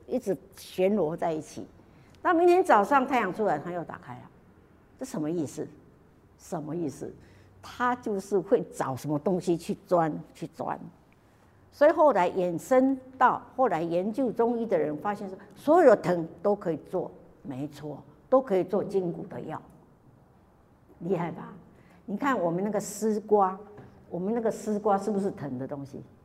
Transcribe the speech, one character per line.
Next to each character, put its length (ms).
一 140
直 160
旋 360
罗 220
在 160
一 80
起。 260
到 120
明 120
天 160
早 220
上 240
太 140
阳 120
出 120
来， 120
它 140
又 140
打 140
开 160
了。 60
这 60
什 160
么 100
意 140
思？ 200
什 240
么 140
意 140
思？ 200
它 340
就 240
是 180
会 240
找 240
什 120
么 80
东 220
西 160
去 220
钻， 260
去 140
钻。 300
所 160
以 40
后 220
来 160
衍 260
生 400
到 240
后 120
来 140
研 320
究 180
中 280
医 40
的 140
人 180
发 160
现 160
说， 80
所 260
有 140
的 80
藤 240
都 120
可 160
以 60
做， 220
没 280
错， 280
都 100
可 160
以 80
做 200
筋 280
骨 140
的 160
药， 180
厉 180
害 140
吧？ 200
你 100
看 240
我 120
们 120
那 60
个 100
丝 420
瓜， 360
我 80
们 160
那 40
个 120
丝 260
瓜 180
是 140
不 100
是 120
藤 260
的 80
东 180
西？ 200